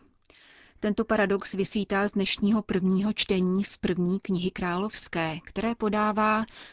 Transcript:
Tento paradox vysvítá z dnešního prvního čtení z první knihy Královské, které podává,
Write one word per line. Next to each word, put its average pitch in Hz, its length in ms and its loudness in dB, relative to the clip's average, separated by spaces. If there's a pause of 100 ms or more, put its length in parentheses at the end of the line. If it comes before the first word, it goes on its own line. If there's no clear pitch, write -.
(800)
Tento 214 260 0
paradox 196 480 2
vysvítá 196 540 0
z 202 40 -2
dnešního 202 500 2
prvního 190 520 2
čtení 185 500 2
z - 140 -4
první 180 420 0
knihy 180 320 -2
Královské, 175 920 -4
které 233 320 -4
podává, 214 680 0 (280)